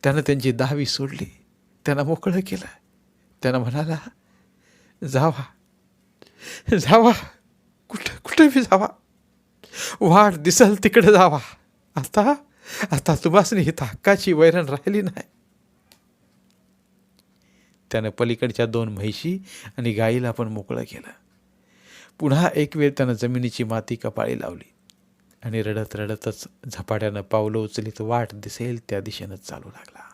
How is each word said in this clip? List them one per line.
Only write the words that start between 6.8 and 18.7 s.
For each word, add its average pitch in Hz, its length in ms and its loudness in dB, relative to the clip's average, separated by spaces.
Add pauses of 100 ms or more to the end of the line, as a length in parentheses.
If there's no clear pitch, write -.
कुठं, - 280 -12
कुठं - 300 6
बी 220 160 4
जावा, 196 260 2 (1120)
वाट 196 340 6
दिसल 180 400 6 (100)
तिकडं 208 280 6
जावा. 180 260 6 (580)
आता, 208 380 2 (560)
आता 151 240 0 (100)
तुम्हासनी 190 380 4
इथं 151 220 -2
हक्काची 196 480 0
वैरण 165 340 4
राहिली 196 360 -4
नाही." - 200 -8 (2750)
त्यानं 110 180 -2
पलीकडच्या 117 560 -2
दोन 113 260 -4